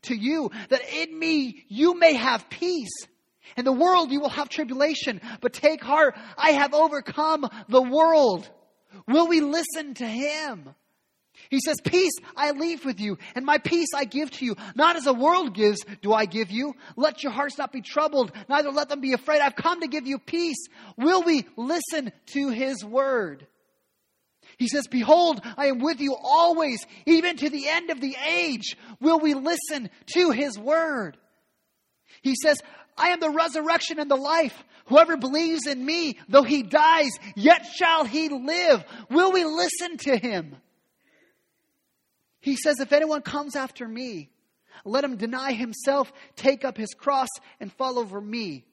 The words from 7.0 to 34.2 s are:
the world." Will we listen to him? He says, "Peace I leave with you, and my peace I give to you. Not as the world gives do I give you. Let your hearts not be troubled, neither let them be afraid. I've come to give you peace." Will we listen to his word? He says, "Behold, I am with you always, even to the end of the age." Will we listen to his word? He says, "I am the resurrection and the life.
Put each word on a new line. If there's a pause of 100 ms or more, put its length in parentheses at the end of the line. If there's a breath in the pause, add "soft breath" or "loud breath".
the
world." (600 loud breath)
Will
we
listen
to
him? (760 soft breath)
He
says,
"Peace (240 loud breath)
I
leave
with
you, (160 loud breath)
and
my
peace
I
give
to
you. (200 loud breath)
Not
as
the
world
gives (240 loud breath)
do
I
give
you. (200 loud breath)
Let
your
hearts
not
be
troubled, (160 loud breath)
neither
let
them
be
afraid.
I've
come
to
give
you
peace." (280 loud breath)
Will
we (100)
listen (160)
to
his
word? (1080 soft breath)
He
says,
"Behold, (160 loud breath)
I
am
with
you
always, (220 loud breath)
even
to
the
end
of
the (120)
age." (220 loud breath)
Will
we
listen (240 soft breath)
to
his
word? (1040 soft breath)
He
says, (340 loud breath)
"I
am
the
resurrection
and
the
life. (220 soft breath)